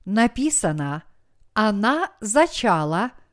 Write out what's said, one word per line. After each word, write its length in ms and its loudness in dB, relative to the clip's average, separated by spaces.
Написано: 1000 0
«Она 680 0
зачала – 920 0